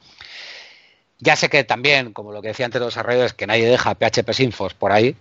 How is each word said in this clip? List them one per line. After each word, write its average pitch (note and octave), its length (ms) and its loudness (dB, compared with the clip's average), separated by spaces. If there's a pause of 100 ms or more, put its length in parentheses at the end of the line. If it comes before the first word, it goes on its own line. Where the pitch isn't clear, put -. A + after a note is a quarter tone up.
(1200)
Ya D3+ 160 4
sé D#3 140 0
que C#3+ 160 2
también, B2+ 480 0
como G#2 180 -14
lo G#2 120 -12
que A2 60 -8
decía A#2+ 180 -4
antes B2 120 -4
de A#2+ 60 -2
los A#2 80 -4
desarrolladores, A#2+ 400 0
que - 140 -10
nadie A2+ 200 2
deja A#2+ 280 2
P - 100 -2
H A2+ 180 0
P A#2 120 -2
sinfos A2+ 400 -2
por G2 180 0
ahí, A#2 280 2